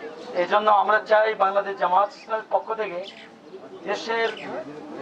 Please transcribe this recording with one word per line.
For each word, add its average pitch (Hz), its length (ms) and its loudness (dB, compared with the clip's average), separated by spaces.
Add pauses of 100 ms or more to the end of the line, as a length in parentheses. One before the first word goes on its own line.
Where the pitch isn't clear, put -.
(340)
এই 180 120 2
জন্য 208 260 4
আমরা 208 340 6
চাই 220 280 4
বাংলাদেশ 196 440 0
জামাত 185 400 4
ইসলামের 220 320 -6
পক্ষ 190 240 -2
থেকে 190 320 -4 (800)
দেশের 226 460 -2 (720)